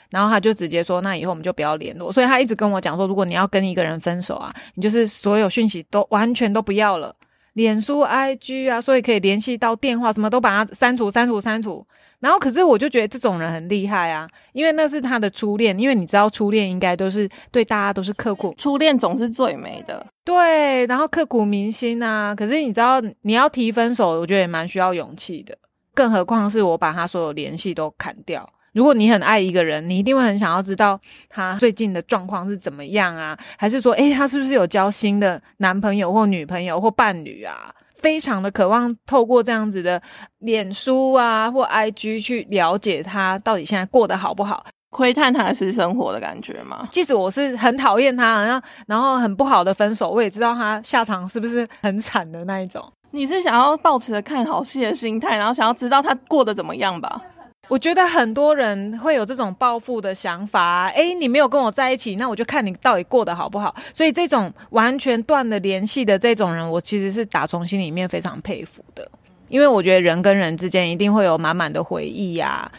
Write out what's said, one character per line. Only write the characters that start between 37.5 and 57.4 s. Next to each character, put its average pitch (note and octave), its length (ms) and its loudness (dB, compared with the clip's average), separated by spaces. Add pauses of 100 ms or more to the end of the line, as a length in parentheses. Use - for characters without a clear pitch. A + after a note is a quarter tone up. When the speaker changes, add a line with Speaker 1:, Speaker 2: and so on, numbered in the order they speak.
Speaker 1:
非 D#4 260 0
常 A3+ 200 -4
的 G3 120 -4
渴 G3 160 2
望 A#3+ 280 0 (100)
透 B3 200 2
过 A#3+ 160 4
这 A3+ 80 -2
样 A3 180 -2
子 F#3+ 140 -6
的 F3 180 -2 (380)
脸 G#3 340 -2
书 C4 420 0
啊 A#3 360 2
或 B3+ 120 0
I A3 280 0
G G#3+ 300 -6
去 A3+ 280 -6
了 F#3 300 2
解 F3 240 -2
他 F#3+ 380 -2
到 A3 160 0
底 D#3+ 80 -4
现 G#3 120 -2
在 F#3 100 -2
过 A#3 200 6
得 F#3 100 0
好 F#3 160 -4
不 G3+ 120 -4
好， G3+ 200 -6 (260)
Speaker 2:
窥 B3+ 220 2
探 C4 200 4
他 B3+ 100 2
的 F#3+ 100 0
私 F#3+ 200 -2
生 F#3+ 240 0
活 F#2+ 160 -2
的 G#2+ 80 -6
感 - 200 -10
觉 - 220 -14
吗？ C2 300 -14
Speaker 1:
即 F4+ 100 0
使 C#4+ 100 -2
我 F#3+ 160 2
是 C4+ 280 -2
很 A#3+ 200 2
讨 B3 220 2
厌 C4 180 4
他， A3+ 280 2
然 A#3+ 100 0
后， B3+ 140 -6 (180)
然 A3 160 0
后 C4 160 2
很 A3 160 0
不 F#3 80 2
好 A#3+ 220 4
的 F#3+ 100 0
分 G#3 180 0
手， F#3 200 -4
我 A3+ 100 2
也 G3+ 80 -2
知 G3+ 80 -10
道 A#3 160 0
他 G#3+ 300 -4
下 A#3 200 0
场 F#3 240 -6
是 A3+ 120 -8
不 A3+ 80 -4
是 A#3 180 -2 (160)
很 G3+ 160 -2
惨 F#3 320 -6
的 E3+ 140 -12
那 F#3+ 160 -6
一 F#3 80 -8
种。 - 120 -14 (300)
Speaker 2:
你 C#4+ 160 -6
是 F4+ 160 -2
想 D#4 100 0
要 C4+ 260 6
抱 D4+ 200 4
持 A#3 140 -8
着 G#3 100 -2
看 C4+ 240 -4
好 F#3 160 -2
戏 C4+ 200 -6
的 G#3+ 120 0
心 A3+ 240 -4
态， A3 180 -2
然 G#3 80 0
后 A3+ 80 2
想 A3+ 140 2
要 A#3 80 2
知 A#3+ 140 -6
道 C4+ 120 4
他 C#4 140 0 (140)
过 C#4+ 160 4
得 G#3+ 100 -2
怎 F#3+ 100 -6
么 D#3+ 120 -8
样 F#3 240 -2
吧？ - 200 -8 (460)